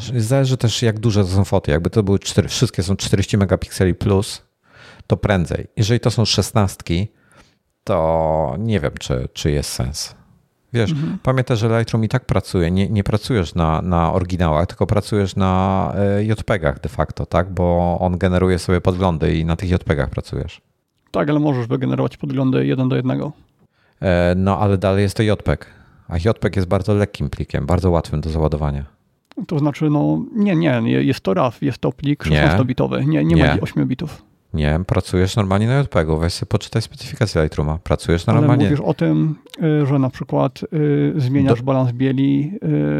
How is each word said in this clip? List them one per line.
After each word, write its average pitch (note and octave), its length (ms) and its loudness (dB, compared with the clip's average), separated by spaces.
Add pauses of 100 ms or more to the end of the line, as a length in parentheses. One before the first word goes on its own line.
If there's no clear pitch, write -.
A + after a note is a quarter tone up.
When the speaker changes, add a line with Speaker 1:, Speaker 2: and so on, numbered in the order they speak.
(160)
Speaker 1:
Zależy C3 400 0
też, A#2 260 0
jak A2 180 0
duże G#2 240 2
to F2 60 -2
są F#2+ 140 4
foty. F2 260 0
Jakby E2+ 200 2
to A2 120 2
były G2 160 2
cztery, - 300 0
wszystkie - 340 -2
są F#2+ 140 -2
czterdzieści - 420 0
megapikseli F#2 560 0
plus, - 480 -2 (640)
to G2+ 100 2
prędzej. - 500 0 (100)
Jeżeli A2+ 240 2
to A#2 100 0
są G#2+ 140 0
szesnastki, G2 840 0 (760)
to D#2+ 760 0
nie G#2+ 220 0
wiem, C2+ 200 -2
czy, C2 320 -4
czy - 180 -2
jest D2 200 -2
sens. - 440 -6 (580)
Wiesz, A#2+ 180 0
Speaker 2:
Mhm. D#3+ 320 -2
Speaker 1:
pamiętaj, C3 340 0
że A2+ 220 0
Lightroom A2 260 0
i G#2 40 -2
tak - 180 -4
pracuje. F2+ 440 0
Nie, F#2+ 180 0
nie G2+ 160 0
pracujesz G#2 500 -2
na, D#2+ 280 0
na E2+ 300 2
oryginałach, F2 540 0
tylko - 200 -4
pracujesz G2+ 500 -2
na, F#2+ 600 0
e, G2+ 280 0
J A2 200 -2
P G#2+ 140 0
G-ach C#2+ 220 -2
de D2 80 -6
facto, - 380 -4
tak? F2 280 0
Bo F2 460 2
on F2+ 180 0
generuje F2+ 400 2
sobie F2 220 0
podglądy E2+ 560 0
i D#2+ 80 0
na E2 120 0
tych F2 140 -4
J F2 140 2
P D#2+ 120 0
G-ach C#2 140 -2
pracujesz. - 500 -8 (500)
Speaker 2:
Tak, D#3 200 0
ale D3+ 100 2
możesz C3 260 0
wygenerować C3 500 -2
podglądy C3 500 0
jeden C3 220 0
do C3+ 80 0
jednego. C3+ 360 -2 (680)
Speaker 1:
E, F2 340 2
no, F#2+ 220 2
ale G2 200 2
dalej G2 240 0
jest G2 140 -2
to A#2 60 0
J G#2+ 200 0
P D2 140 -2
G. - 100 -20 (420)
A E2+ 160 -6
J A2 140 0
P G#2 120 -2
G G2 80 -4
jest F2+ 100 -2
bardzo G2 260 0
lekkim G2+ 360 -2
plikiem, C#2 360 -6
bardzo F2 240 2
łatwym D2+ 300 0
do D#2 100 -4
załadowania. D2+ 540 -2 (640)
Speaker 2:
To D#3+ 120 -4
znaczy, D3 320 0
no, D3+ 340 0 (120)
nie, G#3 200 2
nie, C3+ 260 2
nie, A#2 80 0
jest C3 300 0
to F#3+ 140 -2
raf, C#3 280 0
jest C3+ 160 -2
to C#3 140 -2
plik - 340 -4
Speaker 1:
Nie. D2+ 100 2
Speaker 2:
szesnastobitowy, D2+ 680 2
nie, D3 180 2
nie E3 120 4
Speaker 1:
Nie. D#3+ 100 6
Speaker 2:
ma D3 140 2
ośmiobitów. - 640 -4 (320)
Speaker 1:
Nie, D#2 320 2
pracujesz F#2+ 500 0
normalnie G2+ 300 2
na B2 80 2
J C#3 140 0
P E2 160 2
G-u, D#2 140 0
weź E2+ 140 0
sobie - 160 -8
poczytaj - 340 -2
specyfikację - 600 -2
Lightrooma, D#2 360 -2
pracujesz - 500 0
Speaker 2:
Ale A#2 100 4
Speaker 1:
normalnie. A#2+ 260 4
Speaker 2:
mówisz C#3 160 2
o F3+ 140 -2
tym, D#3 420 0 (460)
y, C#3 40 2
że C#3 120 2
na C3 120 0
przykład, C#3+ 500 -4 (120)
y, D3 440 0
zmieniasz C3+ 420 2
Speaker 1:
Do- B2 60 -10
Speaker 2:
balans C3 280 2
bieli, C3+ 600 0 (480)